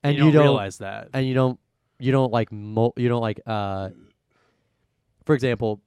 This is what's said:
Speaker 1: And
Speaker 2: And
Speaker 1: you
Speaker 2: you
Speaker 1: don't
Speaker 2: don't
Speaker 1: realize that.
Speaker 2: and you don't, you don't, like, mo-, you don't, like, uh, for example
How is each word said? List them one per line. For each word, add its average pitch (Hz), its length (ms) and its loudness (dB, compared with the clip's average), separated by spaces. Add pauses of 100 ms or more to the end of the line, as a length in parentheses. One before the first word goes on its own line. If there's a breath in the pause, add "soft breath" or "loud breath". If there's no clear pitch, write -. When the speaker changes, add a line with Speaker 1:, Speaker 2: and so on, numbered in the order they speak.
Speaker 1:
And 143 80 0
Speaker 2:
And 143 60 0
Speaker 1:
you 147 80 4
Speaker 2:
you 156 60 8
Speaker 1:
don't - 20 4
Speaker 2:
don't 151 100 8 (120)
Speaker 1:
realize 98 240 -6
that. 101 340 -12
Speaker 2:
and 135 120 -2
you 131 80 -2
don't, 127 240 2 (400)
you 123 140 -2
don't, 131 220 2
like, 113 180 -2
mo-, 110 460 -2
you 120 100 0
don't, 120 140 0
like, 110 240 -4
uh, 98 460 -6 (1300)
for 156 100 2
example 113 520 -4